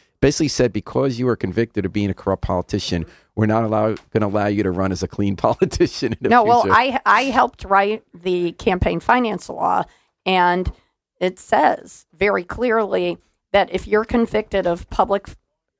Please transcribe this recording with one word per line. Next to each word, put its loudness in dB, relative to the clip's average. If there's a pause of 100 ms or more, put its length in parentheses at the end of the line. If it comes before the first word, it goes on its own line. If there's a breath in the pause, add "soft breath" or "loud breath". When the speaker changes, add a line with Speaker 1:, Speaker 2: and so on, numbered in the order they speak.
(200)
Speaker 1:
Basically 2
said, 0
"Because -4
you -2
were 2
convicted -4
of -4
being 0
a -2
corrupt -2
politician, -2 (300 soft breath)
we're 2
not 2
allow-, 0 (160)
gonna 0
allow 0
you 0
to 0
run -2
as -4
a -6
clean -2
<laughs> 0
politician 0
in -6
the -2
Speaker 2:
No, 6
well, 4
Speaker 1:
future." 2
Speaker 2:
I, 0
I 4
helped -2
write 2 (100)
the -2
campaign 0
finance 0
law, -2 (420 soft breath)
and 2 (480 soft breath)
it -4
says -2 (100)
very 0
clearly -2 (320)
that 2
if -4
you're 2
convicted -2
of -4
public -2 (520)